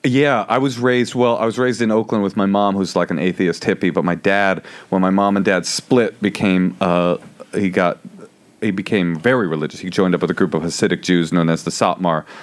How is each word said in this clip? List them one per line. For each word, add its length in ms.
Yeah, 440
I 100
was 220
raised, 340
well, 240
I 80
was 140
raised 200
in 120
Oakland 320
with 120
my 100
mom, 280
who's 220
like 160
an 80
atheist 420
hippie, 320
but 100
my 120
dad, 460
when 120
my 100
mom 260
and 80
dad 200
split, 560
became, 600
uh, 380
he 160
got, 280
he 120
became 420
very 320
religious. 320
He 120
joined 260
up 60
with 100
a 20
group 200
of 100
Hasidic 380
Jews 300
known 160
as 140
the 80
Satmar, 540